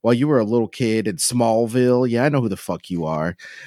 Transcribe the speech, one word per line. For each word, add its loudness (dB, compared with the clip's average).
while 4
you 2
were 4
a 2
little 0
kid 0
in -2
Smallville. 2
Yeah, 2
I 2
know 2
who -2
the -4
fuck -8
you -2
are. -2